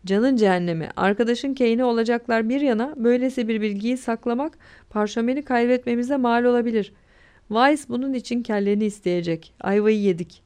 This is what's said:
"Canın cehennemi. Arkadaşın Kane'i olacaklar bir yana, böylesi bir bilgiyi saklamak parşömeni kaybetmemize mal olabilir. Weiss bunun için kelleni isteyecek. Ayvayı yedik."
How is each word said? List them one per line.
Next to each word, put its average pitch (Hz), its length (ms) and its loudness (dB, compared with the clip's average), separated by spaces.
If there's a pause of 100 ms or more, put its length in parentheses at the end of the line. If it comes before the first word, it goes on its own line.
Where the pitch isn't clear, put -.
"Canın 226 300 2
cehennemi. 180 600 2
Arkadaşın 233 580 0
Kane'i 240 300 2
olacaklar 233 640 0
bir 269 120 0
yana, 262 360 0
böylesi 247 520 0
bir 220 120 0
bilgiyi 214 360 -2
saklamak 240 640 -4 (320)
parşömeni 233 520 -2
kaybetmemize 247 760 0
mal 240 280 2
olabilir. 233 480 0 (560)
Weiss 269 400 2
bunun 254 260 -4
için 240 280 -4
kelleni 208 420 0
isteyecek. 175 760 -4
Ayvayı 208 400 2
yedik." 180 440 -2